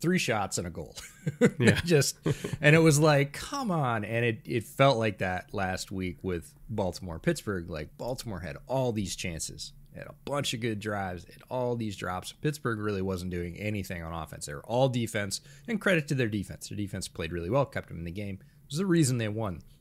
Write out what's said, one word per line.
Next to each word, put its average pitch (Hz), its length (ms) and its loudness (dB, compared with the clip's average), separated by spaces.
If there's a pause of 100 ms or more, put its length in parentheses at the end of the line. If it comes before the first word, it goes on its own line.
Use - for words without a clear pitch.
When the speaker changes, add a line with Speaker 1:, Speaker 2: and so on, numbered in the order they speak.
Speaker 1:
three 175 160 4
shots 104 400 0
and 87 80 -4
a 87 40 -6
goal. 82 300 -10
<laughs> - 580 0
Speaker 2:
Yeah. 113 260 6
Speaker 1:
Just, 147 320 4 (440)
and 151 140 8
it 165 60 10
was 156 180 8
like, 143 340 6
"Come 269 380 -6
on." 123 340 0
And 113 200 0
it, 113 220 2
it 127 180 -2
felt 135 340 6
like 110 200 0
that 92 360 -2
last 92 380 -2
week 92 300 -4
with 90 320 -6 (140)
Baltimore, 92 500 -4
Pittsburgh. 95 520 -2
Like, 80 280 -8
Baltimore 120 420 -6
had 78 160 -8 (100)
all 127 260 0
these 101 240 -4
chances, - 560 -8 (220)
had - 120 -14
a - 80 -16 (120)
bunch 139 280 -2
of 110 60 -6
good 113 200 -2
drives, 95 440 -4
had - 260 -20
all 123 260 0
these 107 200 -4
drops. 90 360 -6
Pittsburgh 131 480 -2
really 104 220 0
wasn't 92 280 -2
doing 87 260 -4
anything 98 460 -4
on 82 120 -8
offense. 80 320 -8
They 71 80 -8
were 71 120 -10
all 127 240 4
defense, 107 500 -2 (280)
and 226 120 -2
credit 165 280 2
to 151 60 -2
their 123 140 2
defense. 101 400 -4
Their 107 100 -10
defense 98 300 -6
played 82 240 -6
really 85 180 -4
well, 135 160 2
kept 101 220 -8
them 87 100 -12
in 85 60 -8
the 85 60 -6
game. 98 300 -8
It - 300 -20
was 143 80 -4
the 196 80 0
reason 151 320 4
they 110 100 0
won. 104 320 -4 (200)